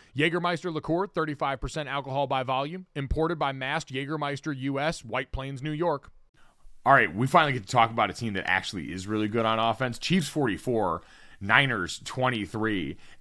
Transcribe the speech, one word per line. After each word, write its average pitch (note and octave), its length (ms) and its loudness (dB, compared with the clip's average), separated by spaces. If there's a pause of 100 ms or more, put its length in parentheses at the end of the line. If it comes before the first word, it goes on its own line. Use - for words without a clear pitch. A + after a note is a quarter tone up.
(180)
Jägermeister E3+ 560 0
liqueur, D#3+ 320 -2
thirty-five D3+ 560 -4
percent C#3+ 280 -6
alcohol C3+ 360 -2
by C3 160 0
volume, C#3+ 540 -4
imported D#3 420 -2
by C#3+ 140 0
Mast C3+ 420 -6
Jägermeister C#3+ 680 -4
U C3+ 180 -2
S, D#3 260 -4
White B2+ 260 -4
Plains, C3 300 -8
New D3+ 120 -4
York. D3+ 360 -2 (760)
All C3 60 10
right, A2 200 8
we A2+ 140 2
finally D3+ 260 6
get A2+ 140 -6
to - 40 -10
talk A2+ 200 6
about A2+ 180 2
a F2+ 40 -6
team A2+ 200 -4
that F#2+ 160 -2
actually F2+ 420 -2
is F#2 140 -8
really G#2+ 220 0
good A2+ 180 0
on A2+ 140 2
offense. A#2 400 0
Chiefs F3 300 0
forty-four, G#2 720 0 (360)
Niners A2 640 2
twenty-three. G#2+ 960 -2 (240)